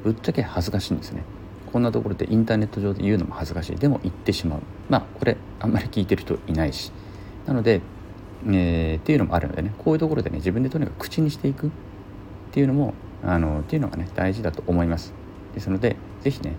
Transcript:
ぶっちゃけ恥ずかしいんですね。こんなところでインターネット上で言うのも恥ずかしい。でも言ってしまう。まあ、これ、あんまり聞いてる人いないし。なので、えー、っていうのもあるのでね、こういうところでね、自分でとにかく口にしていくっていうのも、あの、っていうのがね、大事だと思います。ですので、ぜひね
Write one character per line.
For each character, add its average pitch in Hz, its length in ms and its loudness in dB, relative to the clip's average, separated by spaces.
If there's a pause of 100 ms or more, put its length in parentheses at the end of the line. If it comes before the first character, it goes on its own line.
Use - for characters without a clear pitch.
ぶ 107 80 4
っ - 40 4
ち - 140 -4
ゃ 165 40 2
け - 80 2
恥 90 240 0
ず - 60 -4
か 101 80 2
し - 120 -4
い - 20 2
ん - 40 0
で - 60 -6
す - 100 -10
ね。 - 100 -6 (480)
こ 123 80 2
ん 120 40 6
な 117 80 2
と 113 100 2
こ 104 80 -2
ろ 98 60 -2
で - 160 -2
イ 110 40 4
ン 113 100 8
タ 113 100 4
ー - 20 4
ネ 107 80 4
ッ - 20 -2
ト 107 140 -2
上 101 120 2
で 98 100 -2
言 104 120 6
う - 20 4
の 85 80 2
も - 80 -6
恥 78 160 -4
ず 80 60 -4
か 82 80 -2
し - 100 -4
い。 - 40 -4
で 143 100 4
も 143 160 4
言 - 80 0
っ - 40 -8
て - 180 -2
し - 120 -2
ま 78 120 0
う。 - 20 -4 (300)
ま - 100 4
あ、 - 20 -10 (160)
こ - 80 0
れ、 165 120 2 (220)
あ - 80 0
ん - 40 2
ま 104 80 4
り - 80 -6
聞 - 140 -2
い 95 40 2
て 92 100 4
る - 60 -2
人 - 160 -2 (100)
い 80 60 0
な 80 120 2
い 73 80 -2
し。 - 180 -8 (560)
な 147 60 2
の 120 100 2
で、 104 180 6 (680)
え 85 500 4
ー、 - 20 -2
っ - 40 -12
て 156 100 4
い - 20 8
う 143 40 6
の 95 60 4
も 85 100 0
あ 85 40 6
る - 80 -2
の - 80 -6
で 80 60 -2
ね、 101 160 -2
こ - 140 2
う - 40 6
い - 20 2
う - 20 2
と 160 80 2
こ 156 80 2
ろ 127 60 0
で - 80 -2
ね、 - 80 -4
自 85 140 0
分 113 100 2
で 131 80 2
と 165 80 -2
に 147 80 2
か 123 60 -4
く - 80 -12
口 - 220 -2
に 151 100 4
し - 60 -6
て - 100 0
い 139 60 2
く 143 140 -2
っ - 20 2 (840)
て - 80 0
い 139 40 8
う 139 40 6
の 135 60 4
も、 135 200 4 (300)
あ 90 160 4
の、 78 220 2
っ - 20 -2
て - 120 -2
い 156 40 4
う - 20 2
の 110 80 0
が - 80 -6
ね、 87 160 -4
大 95 200 2
事 110 100 -4
だ 82 80 0
と - 160 -6
思 87 160 4
い 85 40 4
ま 82 100 2
す。 - 160 -10 (420)
で 101 60 -6
す 98 80 -4
の 95 100 2
で、 117 160 2 (260)
ぜ 139 80 2
ひ - 120 -4
ね 73 180 -4